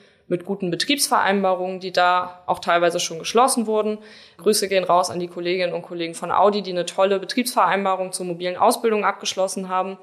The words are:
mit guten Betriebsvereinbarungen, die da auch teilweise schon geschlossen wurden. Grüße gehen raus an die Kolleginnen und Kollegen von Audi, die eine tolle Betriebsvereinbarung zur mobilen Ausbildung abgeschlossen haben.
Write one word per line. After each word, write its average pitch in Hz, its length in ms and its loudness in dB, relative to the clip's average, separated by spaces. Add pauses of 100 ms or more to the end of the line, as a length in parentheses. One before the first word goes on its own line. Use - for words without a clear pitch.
(260)
mit 175 180 -4
guten 196 260 -4
Betriebsvereinbarungen, 190 1080 0
die 185 120 -8
da 180 520 2
auch - 140 -2
teilweise 175 420 2
schon 165 180 -6
geschlossen 240 480 2
wurden. 214 320 -2 (380)
Grüße 208 320 0
gehen 190 160 2
raus 180 240 4
an 180 100 -6
die 175 100 -6
Kolleginnen 175 440 -2
und 170 80 -6
Kollegen 170 340 -8
von 170 160 -8
Audi, 202 300 4
die 185 120 -6
eine 175 120 -2
tolle 196 340 2
Betriebsvereinbarung 190 960 0
zur 185 140 -8
mobilen 180 320 -6
Ausbildung 220 480 2
abgeschlossen 190 640 -4
haben. 190 320 -2